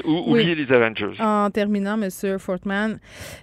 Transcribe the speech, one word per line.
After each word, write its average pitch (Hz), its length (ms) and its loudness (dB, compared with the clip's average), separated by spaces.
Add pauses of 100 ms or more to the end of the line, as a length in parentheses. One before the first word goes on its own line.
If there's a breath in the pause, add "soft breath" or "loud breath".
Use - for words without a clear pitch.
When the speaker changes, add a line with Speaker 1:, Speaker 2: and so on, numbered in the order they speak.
Speaker 1:
ou, 156 80 0
Speaker 2:
<laughs> 170 140 0
Oui. - 140 4
Speaker 1:
oubliez 170 140 2
les 139 160 -4
Avengers. 110 480 4
Speaker 2:
En 208 300 2
terminant, 208 480 -2
Monsieur 196 400 -4
Fortman, 202 640 -4 (440 loud breath)